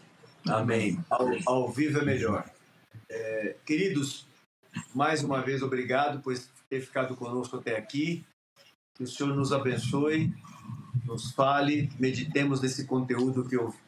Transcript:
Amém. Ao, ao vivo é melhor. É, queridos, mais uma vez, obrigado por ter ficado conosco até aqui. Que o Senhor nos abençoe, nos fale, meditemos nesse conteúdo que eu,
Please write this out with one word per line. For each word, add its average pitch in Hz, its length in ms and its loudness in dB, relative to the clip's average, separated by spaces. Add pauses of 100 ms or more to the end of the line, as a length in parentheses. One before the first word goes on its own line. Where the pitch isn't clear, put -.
(480)
Amém. 110 640 2
Ao, 127 180 2 (180)
ao 127 260 2
vivo 143 280 2
é 147 60 6
melhor. 113 420 2 (600)
É, 110 460 -2 (100)
queridos, 151 600 0 (680)
mais 147 300 2
uma 135 180 0
vez, 135 220 0
obrigado 127 560 0
por 127 180 -4 (320)
ter 131 120 -2
ficado 127 340 -4
conosco 123 420 -6
até 117 200 -2
aqui. 156 460 -4 (680)
Que 131 100 -10
o 127 40 -6
Senhor 143 280 -2
nos 139 160 2
abençoe, 139 800 2 (720)
nos 117 280 -6
fale, 143 580 2 (100)
meditemos 131 640 0
nesse 131 240 -2
conteúdo 127 600 0
que 127 80 0
eu, 113 180 0 (140)